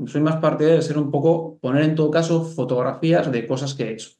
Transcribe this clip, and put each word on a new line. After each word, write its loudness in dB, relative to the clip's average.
Soy -2
más 2
partidario 4
de 0
ser -2
un -2
poco, 0
poner 2
en 2
todo 2
caso 0
fotografías 0
de -4
cosas -4
que -6
he -6
hecho. -14